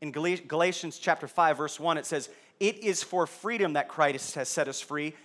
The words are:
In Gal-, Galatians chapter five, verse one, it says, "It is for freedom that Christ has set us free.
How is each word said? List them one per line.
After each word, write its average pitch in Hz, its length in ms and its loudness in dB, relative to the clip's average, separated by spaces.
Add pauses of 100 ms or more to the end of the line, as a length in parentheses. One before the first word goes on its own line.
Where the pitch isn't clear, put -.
In 151 100 -6
Gal-, 170 360 0
Galatians 170 520 0
chapter 160 300 0
five, 160 280 4
verse 147 220 -4
one, 160 180 2
it 147 80 -4
says, 143 240 -4 (300)
"It 208 200 2
is 202 240 0
for 247 240 0
freedom 202 480 -2
that 233 140 0
Christ 143 460 2
has 131 140 -4
set 147 200 0
us 135 120 -6
free. 147 340 -6 (100)